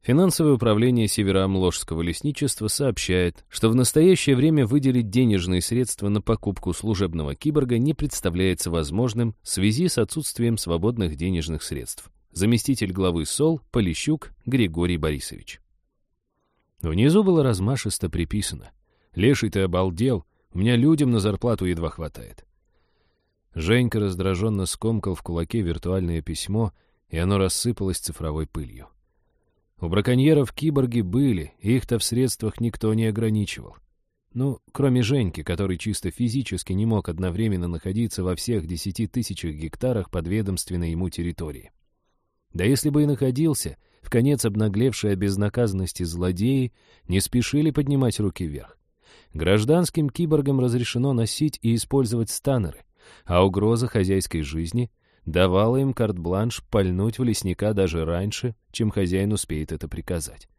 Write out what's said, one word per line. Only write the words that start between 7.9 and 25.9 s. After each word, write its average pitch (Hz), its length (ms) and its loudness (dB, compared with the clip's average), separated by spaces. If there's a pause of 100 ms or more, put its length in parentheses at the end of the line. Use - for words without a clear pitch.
представляется 90 760 -2
возможным 107 720 -2
в - 40 -18
связи 110 400 0
с - 120 -2
отсутствием 117 580 -2
свободных 85 600 -2
денежных 80 440 -4
средств. - 480 -10 (220)
Заместитель 110 600 0
главы 90 360 0
сол 156 420 0
Полищук 120 600 -2 (120)
Григорий 87 540 0
Борисович. 73 640 -6 (1200)
Внизу 123 420 4
было 175 200 4
размашисто 104 680 -2
приписано: - 600 -4 (420)
"Леший, 107 380 2
ты 101 80 0
обалдел, 92 680 0 (260)
у - 60 -8
меня 117 180 2
людям 143 360 4
на 113 80 2
зарплату 104 460 0
едва 85 260 -2
хватает". 71 520 -14 (1080)
Женька 110 460 2
раздраженно 95 680 0
скомкал 107 480 -2
в - 80 -8
кулаке 85 400 -4
виртуальное 85 640 -2